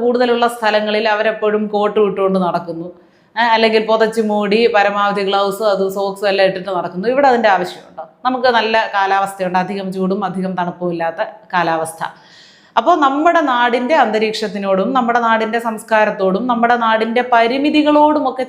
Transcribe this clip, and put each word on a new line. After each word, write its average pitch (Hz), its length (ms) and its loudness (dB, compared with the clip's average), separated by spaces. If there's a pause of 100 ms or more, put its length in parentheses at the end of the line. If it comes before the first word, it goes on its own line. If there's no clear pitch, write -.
കൂടുതലുള്ള 240 420 2 (120)
സ്ഥലങ്ങളിൽ 214 580 0
അവരെപ്പോഴും 214 480 -2 (120)
കോട്ട് 208 240 0 (100)
ഇട്ടുകൊണ്ട് 190 360 0
നടക്കുന്നു, 170 420 -6 (520)
ഏ, - 20 0 (140)
അല്ലെങ്കിൽ 220 360 2
പുതച്ച് 220 300 2 (100)
മൂടി 208 300 0 (160)
പരമാവധി 202 520 0
ഗ്ലൗസ് 202 440 0
അതും 190 240 0
സോക്സും 196 360 -2
എല്ലാം 196 180 4
ഇട്ടിട്ട് 190 260 -8
നടക്കുന്നു. 175 380 -6
ഇവിടെ 277 180 4
അതിൻ്റെ 220 240 4
ആവശ്യമുണ്ടോ? - 480 -10 (220)
നമുക്ക് 254 320 0
നല്ല 220 180 0 (200)
കാലാവസ്ഥയുണ്ട്, 190 680 0
അധികം 196 320 -6
ചൂടും 190 320 -2
അധികം 185 320 -6
തണുപ്പും 175 340 -4
ഇല്ലാത്ത 165 260 -4 (340)
കാലാവസ്ഥ. 165 480 -2 (760)
അപ്പോ 262 120 2 (120)
നമ്മുടെ 311 360 2 (100)
നാടിൻ്റെ 247 520 0
അന്തരീക്ഷത്തിനോടും 208 960 -2
നമ്മുടെ 240 260 0
നാടിൻ്റെ 226 440 0
സംസ്കാരത്തോടും 208 840 0
നമ്മുടെ 233 320 2
നാടിൻ്റെ 226 380 0 (100)
പരിമിതികളോടുമൊക്കെ 277 1160 2